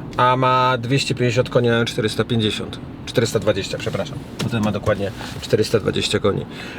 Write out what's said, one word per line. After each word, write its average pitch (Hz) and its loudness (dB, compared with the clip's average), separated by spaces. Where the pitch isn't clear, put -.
A 123 4
ma 127 4
dwieście 123 0
pięćdziesiąt 123 2
koni, 120 4
a 117 4
czterysta 110 0
pięćdziesiąt. 107 -2
Czterysta - 0
dwadzieścia, 95 -2
przepraszam. - -6
Potem 117 0
ma 107 2
dokładnie 101 0
czterysta 107 2
dwadzieścia 95 0
koni. 95 0